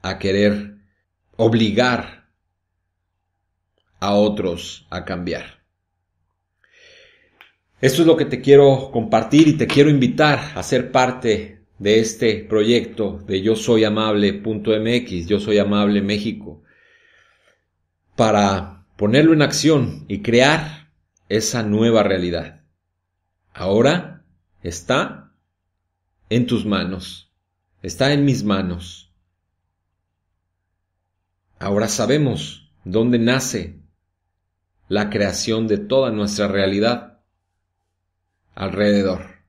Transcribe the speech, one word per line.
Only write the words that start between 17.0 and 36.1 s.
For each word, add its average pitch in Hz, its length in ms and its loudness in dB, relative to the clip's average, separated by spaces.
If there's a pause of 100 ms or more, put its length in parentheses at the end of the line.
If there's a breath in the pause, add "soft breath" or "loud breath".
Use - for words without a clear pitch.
para 101 800 0
ponerlo 139 380 4
en 151 80 2
acción 139 680 0
y 101 140 -8
crear 131 680 0 (400)
esa 110 320 -2
nueva 110 400 2
realidad. 90 600 -4 (920)
Ahora 120 720 0 (380)
está - 680 -6 (960)
en 120 180 0
tus 107 180 -2
manos, 92 680 -6 (500)
está 131 320 -2
en 143 120 0
mis 113 180 0
manos. 92 580 -6 (2500)
Ahora 101 300 -2
sabemos 123 800 -2 (140)
dónde 117 340 0
nace 117 600 -2 (1080)
la 104 220 -2
creación 110 580 -2
de 104 100 0
toda 123 340 0